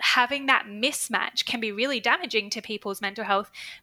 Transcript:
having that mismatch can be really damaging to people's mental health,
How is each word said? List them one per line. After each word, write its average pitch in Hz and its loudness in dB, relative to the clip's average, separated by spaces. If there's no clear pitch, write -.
having 269 2
that 262 4
mismatch 214 -2
can 240 -2
be 220 -2
really 240 0
damaging 233 2
to 214 -6
people's 202 -6
mental 202 -4
health, 196 2